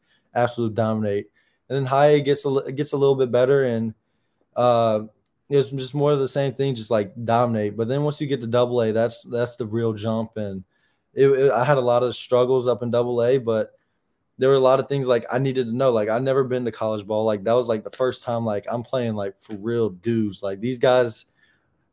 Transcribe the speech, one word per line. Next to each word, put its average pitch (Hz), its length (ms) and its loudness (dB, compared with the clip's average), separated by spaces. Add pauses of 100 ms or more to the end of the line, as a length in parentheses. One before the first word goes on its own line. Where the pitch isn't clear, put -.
(340)
absolute 120 400 -2
dominate. 110 560 -2 (380)
And 127 80 -6
then 139 100 -2
high 139 220 4
A 151 120 6
gets 139 240 0
a 143 60 0
li-, 135 220 -2
gets 143 200 -4
a 151 40 -2
little 139 180 4
bit 131 180 2
better, 131 320 4
and, 113 300 -2 (600)
uh, 117 500 2 (440)
it's 139 220 2
just 131 240 -8
more 147 180 2
of 143 60 2
the 135 100 -2
same 139 240 -2
thing, 139 220 -2
just, 110 160 -10
like, 107 220 0 (120)
dominate. 113 520 0
But 113 120 -2
then 139 140 -2
once 147 180 -4
you 156 60 -4
get 131 140 -2
to 117 80 -8
double 123 340 0
A, 110 100 0
that's, 117 300 -2
that's 120 340 -4
the 123 80 -8
real 113 280 -2
jump. 110 440 -4
And 98 280 -8 (500)
it, 135 140 4
it, 139 240 4
I 117 120 2
had 143 140 4
a - 20 2
lot 120 220 2
of 120 140 -2
struggles 127 500 0
up 120 160 0
in 120 80 -4
double 120 320 0
A, 127 160 2
but 113 340 -2 (680)
there 131 100 2
were 139 80 6
a 135 40 2
lot 131 200 6
of 127 80 -8
things, 139 180 -2
like, 120 260 2
I 123 60 0
needed 131 280 0
to 110 60 -6
know. 127 200 2
Like, 107 160 0
I'd 117 160 -2
never 135 180 2
been 123 220 -2
to 113 80 -4
college 110 340 -4
ball. 107 180 -2
Like, 107 200 -2
that 113 80 2
was, 120 160 2
like, 107 160 -4
the 101 60 -14
first - 340 -4
time, 117 200 -4
like, 104 240 -4
I'm 117 140 -6
playing, 117 320 -4
like, 101 240 -8
for - 180 -14
real 110 340 -2
dudes. 104 520 -4
Like, 98 180 -6
these 123 180 -6
guys, 127 480 2 (680)